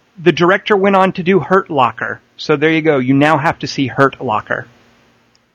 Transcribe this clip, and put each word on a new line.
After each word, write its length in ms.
the 100
director 440
went 200
on 180
to 100
do 160
Hurt 300
Locker. 500
So 200
there 140
you 100
go. 160
You 160
now 240
have 220
to 80
see 200
Hurt 340
Locker. 460